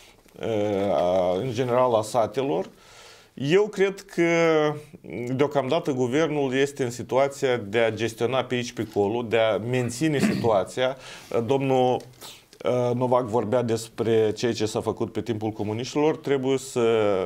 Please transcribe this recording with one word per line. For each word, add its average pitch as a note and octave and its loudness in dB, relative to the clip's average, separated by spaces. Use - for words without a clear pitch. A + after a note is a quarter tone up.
a, F2+ 2
în A2 -2
general B2 2
a G#2+ 4
satelor. C3+ -2
Eu F3 2
cred G3 -2
că, - 0
deocamdată, C#3+ 0
guvernul C3+ 0
este C#3 0
în A#2 -2
situația B2+ 0
de G#2 -2
a A2+ 4
gestiona A#2 -2
pe B2+ -6
aici, A#2+ -4
pe A2 -6
acolo, A#2 0
de A2+ 2
a A2 4
menține B2+ -2
<clears throat> - 2
situația. A#2 0
Domnul, C3 2
uh, B2 0
Novak B2 2
vorbea A#2 0
despre A2+ 0
ceea A#2+ 0
ce G#2+ -2
s-a A2 -4
făcut G#2+ -2
pe A2 -6
timpul A2 -4
comuniștilor. B2 -2
Trebuie C3+ 0
să A2+ 2